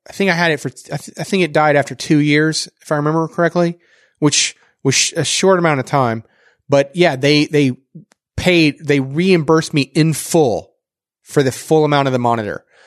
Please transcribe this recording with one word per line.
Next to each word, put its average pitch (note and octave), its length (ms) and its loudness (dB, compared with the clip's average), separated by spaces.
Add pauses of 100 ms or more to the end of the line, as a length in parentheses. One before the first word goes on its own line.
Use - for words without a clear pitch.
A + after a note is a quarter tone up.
I - 40 -20
think G3 180 -2
I E3+ 40 2
had E3+ 180 2
it C#3+ 60 -4
for, C#3 100 -10
I, - 300 -12
th-, - 200 -16
I D#3+ 60 -8
think F#3+ 180 -2
it D#3 100 -2
died D3+ 220 2
after C3+ 220 -2
two D#3 220 0
years, D3+ 500 0 (140)
if - 100 -8
I D3+ 40 0
remember D#3 300 -2
correctly, E3+ 540 -2 (400)
which - 340 0 (300)
was C3+ 100 0
sh-, - 220 -2
a D#3 80 -4
short F#3+ 340 2
amount D#3 220 0
of A#2+ 60 -8
time. A#2 360 -2 (460)
But C#3 260 0
yeah, E3+ 220 2
they, D3 300 2
they D3 260 0 (640)
paid, E3 420 2
they C#3+ 220 0
reimbursed D#3+ 720 0
me C#3+ 80 2
in D#3 300 0
full B2+ 640 -2 (480)
for - 200 -2
the C3 80 0
full D#3 340 0
amount C#3+ 220 2
of C3 60 0
the B2+ 80 0
monitor. A2+ 440 -4 (220)